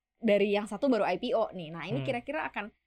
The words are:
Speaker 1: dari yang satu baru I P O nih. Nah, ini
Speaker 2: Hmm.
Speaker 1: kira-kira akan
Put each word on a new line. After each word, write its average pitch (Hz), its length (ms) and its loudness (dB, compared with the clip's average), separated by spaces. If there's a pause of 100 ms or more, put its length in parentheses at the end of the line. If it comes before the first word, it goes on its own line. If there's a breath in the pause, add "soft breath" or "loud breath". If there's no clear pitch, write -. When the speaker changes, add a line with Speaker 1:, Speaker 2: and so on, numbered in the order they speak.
(180)
Speaker 1:
dari 208 360 4
yang 202 120 0
satu 208 200 -4
baru 233 180 4
I 175 140 0
P 202 160 -2
O 220 160 2
nih. 170 200 -10
Nah, 160 160 -10
ini 262 160 -4
Speaker 2:
Hmm. 269 60 -4
Speaker 1:
kira-kira 277 380 -4
akan 208 240 -8 (180)